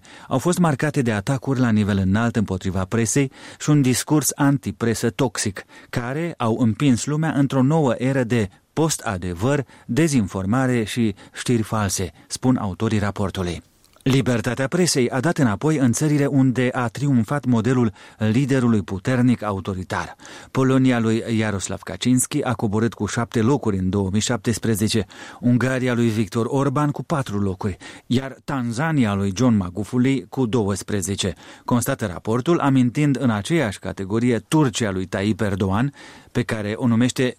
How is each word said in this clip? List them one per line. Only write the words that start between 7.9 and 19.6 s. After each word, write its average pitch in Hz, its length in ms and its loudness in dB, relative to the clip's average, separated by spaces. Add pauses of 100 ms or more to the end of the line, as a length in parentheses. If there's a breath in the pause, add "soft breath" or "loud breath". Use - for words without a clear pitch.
eră 131 260 0
de 110 260 0 (240 soft breath)
post-adevăr, 113 920 -2 (200 loud breath)
dezinformare 123 1000 0
și 110 320 -2 (180 loud breath)
știri 120 280 0
false, 101 500 -2 (160 loud breath)
spun - 300 0
autorii 107 420 -2
raportului. 95 640 -4 (420)
Libertatea 127 640 0
presei 151 420 0
a - 100 -2
dat 160 180 0
înapoi 143 400 2
în 127 140 4
țările 147 340 2
unde 131 480 2
a 123 140 -2
triumfat 135 580 0
modelul 120 480 2 (240 loud breath)
liderului 117 640 2
puternic 120 600 0
autoritar. 95 720 -6 (360 loud breath)